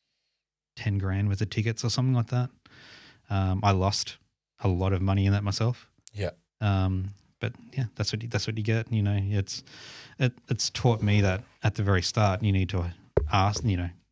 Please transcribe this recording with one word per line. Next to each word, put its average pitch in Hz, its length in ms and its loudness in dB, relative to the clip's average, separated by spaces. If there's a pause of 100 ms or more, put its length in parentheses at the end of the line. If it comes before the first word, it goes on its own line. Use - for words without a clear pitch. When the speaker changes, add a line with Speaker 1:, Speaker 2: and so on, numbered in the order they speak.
(760)
Speaker 1:
ten 101 220 -2
grand 95 300 0
worth 98 120 0
of 101 100 -4
tickets 110 340 -2
or 117 60 0
something 131 240 0
like 117 140 0
that. 123 220 -2 (800)
Um, 95 320 0
I 101 100 4
lost 95 440 0 (440)
a 101 80 0
lot 92 240 2
of 90 100 0
money 98 240 2
in 98 60 4
that 101 120 0
myself. 113 440 -2 (260)
Speaker 2:
Yeah. 98 160 -4 (300)
Speaker 1:
Um, 95 500 0 (300)
but 117 120 -4 (240)
yeah, 131 80 -2 (100)
that's - 180 -4
what 110 100 -4
you, 117 60 -10
that's 120 180 -2
what 110 100 -4
you 107 80 -4
get. 113 280 0
You 107 100 2
know, 101 180 2
it's, 98 420 -2 (560)
it, 127 140 0 (160)
it's - 220 -2
taught 110 320 2
me 104 180 4
that 95 220 2 (200)
at 107 120 2
the 107 80 -4
very 98 200 2
start, 101 400 2
you 104 100 2
need 92 180 2
to 87 140 -2 (480)
ask, 98 320 4
you 98 120 2
know, 87 140 -2 (220)